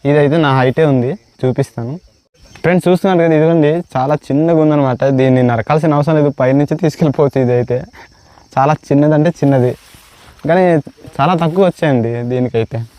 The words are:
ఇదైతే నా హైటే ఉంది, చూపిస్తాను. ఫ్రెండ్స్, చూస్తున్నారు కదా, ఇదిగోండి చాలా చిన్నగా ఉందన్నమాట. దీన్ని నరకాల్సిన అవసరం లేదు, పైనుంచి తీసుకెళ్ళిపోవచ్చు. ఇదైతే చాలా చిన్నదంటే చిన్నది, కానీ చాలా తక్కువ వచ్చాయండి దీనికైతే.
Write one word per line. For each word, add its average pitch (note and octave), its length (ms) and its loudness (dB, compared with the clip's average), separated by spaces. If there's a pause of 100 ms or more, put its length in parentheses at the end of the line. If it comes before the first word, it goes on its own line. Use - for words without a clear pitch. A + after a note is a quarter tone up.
ఇదైతే D3 280 2 (100)
నా - 20 2 (120)
హైటే C3 320 0
ఉంది, B2+ 180 -2 (300)
చూపిస్తాను. C3 520 -4 (680)
ఫ్రెండ్స్, E3+ 240 0
చూస్తున్నారు F#3 340 2
కదా, E3 160 2
ఇదిగోండి D#3 340 2 (220)
చాలా C3+ 200 -2 (120)
చిన్నగా D#3+ 380 0
ఉందన్నమాట. C#3 400 0 (160)
దీన్ని C3 300 2
నరకాల్సిన D3 480 0
అవసరం D3+ 220 0
లేదు, D3 100 2 (120)
పైనుంచి C#3 400 0
తీసుకెళ్ళిపోవచ్చు. D3 640 0
ఇదైతే B2 320 -2 (800)
చాలా C#3 180 2 (140)
చిన్నదంటే D3+ 420 2 (100)
చిన్నది, C3 320 2 (760)
కానీ F#3 140 2 (540)
చాలా D#3 240 0
తక్కువ E3+ 280 0
వచ్చాయండి B2 420 -2 (200)
దీనికైతే. A#2+ 480 -2 (200)